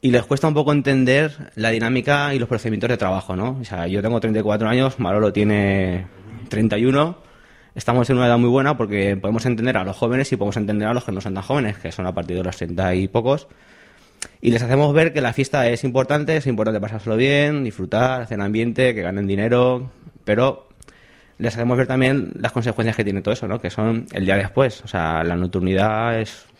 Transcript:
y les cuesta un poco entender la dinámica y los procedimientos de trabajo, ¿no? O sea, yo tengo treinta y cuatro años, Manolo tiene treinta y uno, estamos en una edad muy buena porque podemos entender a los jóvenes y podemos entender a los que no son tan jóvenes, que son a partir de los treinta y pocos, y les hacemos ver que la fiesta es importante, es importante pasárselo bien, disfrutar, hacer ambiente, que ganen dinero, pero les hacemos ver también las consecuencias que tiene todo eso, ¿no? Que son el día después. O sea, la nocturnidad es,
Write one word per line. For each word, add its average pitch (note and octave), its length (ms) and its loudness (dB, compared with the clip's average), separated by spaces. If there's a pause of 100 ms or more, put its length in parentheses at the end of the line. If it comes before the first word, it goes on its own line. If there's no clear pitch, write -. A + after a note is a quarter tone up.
y C3 100 2
les A#2+ 120 4
cuesta C3+ 220 -2
un D#3 80 2
poco D3 200 2
entender C#3 800 2
la A2 140 0
dinámica C3 680 0
y C3 40 0
los A#2 100 -2
procedimientos A2 400 -2
de A#2+ 80 0
trabajo, F#2 360 -2
¿no? A2+ 280 -2
O - 20 -8
sea, F2 240 -6
yo G2 140 -2
tengo A2+ 180 0
treinta A2 220 0
y - 20 -2
cuatro G#2+ 240 0
años, C3 320 0
Manolo G#2 320 2
tiene G2 760 2 (440)
treinta G#2+ 280 0
y A#2 80 2
uno, C#3+ 340 2 (560)
estamos A#2+ 340 0
en C3 80 4
una B2 100 4
edad A#2+ 100 4
muy A#2+ 120 4
buena C3+ 260 2
porque G2+ 400 0
podemos G#2+ 300 -2
entender A#2+ 320 0
a F#2+ 80 -2
los F#2+ 100 -6
jóvenes B2+ 380 0
y - 20 -2
podemos G2 220 -2
entender G#2 320 -2
a A#2 40 0
los B2+ 120 -2
que G#2+ 80 -6
no F#2+ 80 -6
son G2 120 -6
tan F#2+ 100 -6
jóvenes, B2+ 340 -2
que - 160 -10
son F#2 140 -6
a F#2 60 -4
partir F2 220 -6
de F2+ 80 -2
los F2+ 140 -6
treinta F2+ 360 -2
y F#2 140 0
pocos, B2 400 -2 (920)
y B2 120 2
les A#2 100 2
hacemos C3 320 2
ver E3 200 4
que D3+ 80 -2
la B2 120 -2
fiesta C3 340 0
es A#2+ 160 0
importante, C#3 540 0
es C#3 100 -2
importante A2 320 0
pasárselo G#2+ 360 -4
bien, C#3+ 480 2
disfrutar, A#2+ 580 -2
hacer A2 180 -6
ambiente, A2+ 540 0
que G#2+ 80 -4
ganen G2 260 -2
dinero, B2 640 2 (320)
pero B2 440 0 (720)
les A2+ 160 -4
hacemos A#2+ 200 0
ver B2+ 120 2
también C3 480 0
las - 160 -4
consecuencias A2+ 440 -2
que A2+ 80 -2
tiene G2 200 -2
todo G#2 100 0
eso, A#2 140 -6
¿no? G#2+ 120 -4
Que F2+ 120 -6
son A2+ 420 -2
el F#2+ 120 -2
día F#2+ 100 2
después. G#2+ 480 0
O - 40 -16
sea, E2 360 0
la E2+ 120 0
nocturnidad F#2+ 840 0
es, - 260 -8 (140)